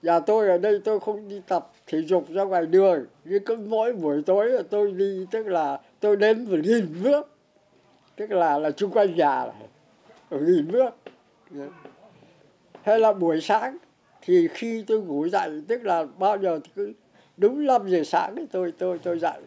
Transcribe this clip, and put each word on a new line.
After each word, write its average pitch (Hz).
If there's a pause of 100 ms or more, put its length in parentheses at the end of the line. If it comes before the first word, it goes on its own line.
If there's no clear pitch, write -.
nhà 170
tôi 214
ở 180
đây 208
tôi 214
không 214
đi 196
tập 175 (160)
thể 156
dục 160
ra 185
ngoài 180
đường, 175 (200)
nhưng 196
cứ 226
mỗi 220
buổi 151
tối 202
là 247
tôi 208
đi, 190
tức 220
là 156 (200)
tôi 208
đến 220
một 190
nghìn 180
bước, 285 (800)
tức 214
là, 165
là 151
xung 202
quanh 202
nhà 139
này, 110 (640)
một 151
nghìn 165
bước. 247 (1900)
Hay 220
là 220
buổi 170
sáng 233 (460)
thì 175
khi 226
tôi 220
ngủ 160
dậy, 175
tức 240
là 170 (140)
bao 196
giờ 180
thì -
cứ 202 (440)
đúng 254
năm 240
giờ 180
sáng 175
thì 349 (100)
tôi, 180
tôi, 180
tôi 170
dậy 160